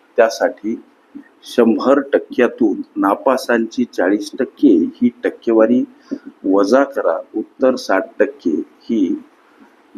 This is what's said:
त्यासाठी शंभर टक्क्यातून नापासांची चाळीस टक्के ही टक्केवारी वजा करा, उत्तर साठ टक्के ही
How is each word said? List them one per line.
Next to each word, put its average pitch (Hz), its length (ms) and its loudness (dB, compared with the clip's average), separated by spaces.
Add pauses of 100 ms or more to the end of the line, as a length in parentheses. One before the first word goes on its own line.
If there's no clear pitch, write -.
(160)
त्यासाठी 110 580 0 (680)
शंभर 120 560 2 (120)
टक्क्यातून - 680 0 (160)
नापासांची 117 880 -2
चाळीस 104 540 -2
टक्के - 300 2 (260)
ही 120 160 0 (140)
टक्केवारी 113 580 2 (640)
वजा 101 400 2
करा, 92 320 -2 (200)
उत्तर 127 400 -2
साठ 95 320 -2 (100)
टक्के - 320 -2 (320)
ही 95 320 -2 (840)